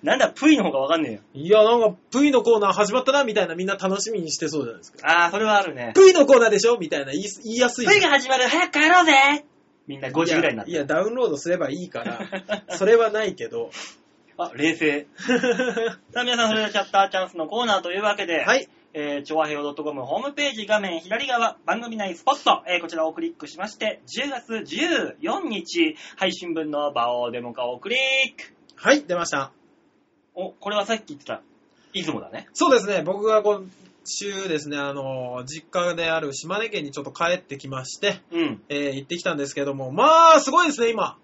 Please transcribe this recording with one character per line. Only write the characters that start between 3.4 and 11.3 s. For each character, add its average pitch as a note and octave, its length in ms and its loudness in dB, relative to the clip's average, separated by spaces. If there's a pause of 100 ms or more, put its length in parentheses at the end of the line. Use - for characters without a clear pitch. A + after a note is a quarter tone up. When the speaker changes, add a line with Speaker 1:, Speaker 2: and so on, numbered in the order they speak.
Speaker 2:
い F3 40 -2
な、 E3 60 -8
み F3+ 120 -6
ん - 20 -4
な G3 80 -2
楽 F#3+ 260 -2
し G#3+ 80 -8
み A3 100 -4
に D#3+ 120 -6
し - 80 -6
て E3 80 -4
そ C#3+ 140 -4
う - 20 -2
じ A#2+ 60 -6
ゃ - 20 -12
な A2 80 -16
い - 0 -
で - 60 -20
す - 80 -20
か。 E3 320 2
Speaker 1:
あ - 20 2
ー、 E3+ 40 -2
そ F#3+ 60 -4
れ A3 80 0
は G#3+ 120 4
あ G3+ 40 4
る E3 140 -6
ね。 B2 180 -8
Speaker 2:
ぷ F#4+ 160 12
い F#4 40 6
の D4+ 120 6
コ C#4 120 8
ー - 20 10
ナ A#3 80 6
ー - 20 6
で G#3 80 2
し G3+ 100 2
ょ？ A#3 120 2
み D#3+ 100 -6
た D#3+ 80 -2
い C#3 80 -4
な、 C3+ 60 -10
言 D#3 100 -4
い、 G#3 40 -8 (180)
言 A3 100 -8
い A3+ 40 -4
や B3 120 4
す B3 140 -6
い。 - 20 0
Speaker 1:
ぷ G4 80 6
い G#4 60 6
が F4+ 100 2
始 C#4 180 2
ま C4 120 2
る、 B3 80 2
早 E4+ 200 0
く E4+ 40 -10
帰 D4+ 180 4
ろ F4+ 140 8
う - 20 6
ぜ！ C#4+ 400 4 (400)
み C#3 120 -14
ん C3+ 40 -14
な C3 80 -8
五 D#3 160 0
時 E3 80 0
ぐ E3 80 2
ら D#3+ 80 2
い B2+ 40 -4
に A2 40 -6
な G#2 60 -8
っ - 20 -12
て。 - 60 -12
Speaker 2:
い - 20 -8
や、 D#3 60 -2
い - 20 -2
や、 C#3+ 60 -6
ダ D#3 140 0
ウ G#3+ 100 -2
ン - 20 -8
ロ B3 140 0
ー - 20 2
ド D3+ 80 -4